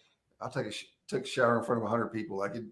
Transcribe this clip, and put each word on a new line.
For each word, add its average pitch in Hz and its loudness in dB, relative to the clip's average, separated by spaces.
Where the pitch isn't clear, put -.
I'll 120 -4
take 120 -2
a 104 -6
sh-, - -8
took - -2
a - -10
shower 120 4
in 113 -2
front 117 2
of 107 0
a 101 0
hundred 113 2
people. 107 -4
Like, 101 -2
it, 120 -8